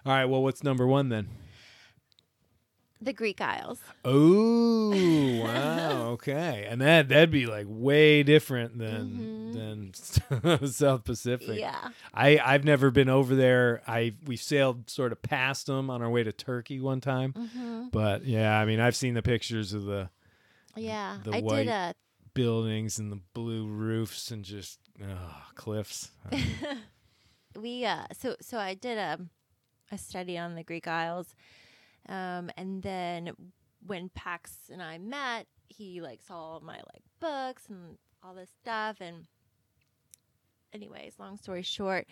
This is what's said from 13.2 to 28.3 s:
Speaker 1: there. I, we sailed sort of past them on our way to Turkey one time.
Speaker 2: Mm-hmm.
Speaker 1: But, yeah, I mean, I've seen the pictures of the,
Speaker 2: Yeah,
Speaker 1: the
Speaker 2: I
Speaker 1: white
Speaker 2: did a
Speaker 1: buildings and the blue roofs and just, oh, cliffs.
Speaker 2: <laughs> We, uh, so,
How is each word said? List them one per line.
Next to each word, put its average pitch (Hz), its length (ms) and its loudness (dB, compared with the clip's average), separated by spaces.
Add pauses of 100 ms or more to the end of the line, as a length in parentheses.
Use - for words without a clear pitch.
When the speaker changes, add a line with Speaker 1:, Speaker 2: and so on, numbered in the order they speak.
Speaker 1:
there. 123 520 4
I, 117 280 -2 (120)
we 127 100 -6
sailed 131 520 0
sort 127 240 -4
of - 80 -8
past 135 460 -4
them 135 240 -2
on 123 100 -6
our 117 80 -2
way 120 140 2
to 110 100 -2
Turkey 127 480 -8
one 131 220 -2
time. 135 320 -2
Speaker 2:
Mm-hmm. 233 580 -10
Speaker 1:
But, 104 320 0
yeah, 110 340 2
I 107 60 2
mean, 110 160 0
I've 117 160 2
seen 127 160 -2
the 117 100 -2
pictures 110 520 -2
of 104 100 -6
the, 98 240 -4 (680)
Speaker 2:
Yeah, 214 500 -8
Speaker 1:
the - 120 -6
Speaker 2:
I 240 40 -2
Speaker 1:
white 220 240 0
Speaker 2:
did 240 40 0
a 190 260 -2 (380)
Speaker 1:
buildings 110 640 -2
and 104 140 -8
the 101 80 -12 (140)
blue 113 320 -6
roofs 110 640 -6
and 107 160 -12
just, 98 320 -14 (240)
oh, 90 400 -14 (140)
cliffs. - 540 -8 (220)
Speaker 2:
<laughs> 277 80 -4 (1160)
We, 240 280 -8
uh, 185 200 -2 (140)
so, 247 220 -6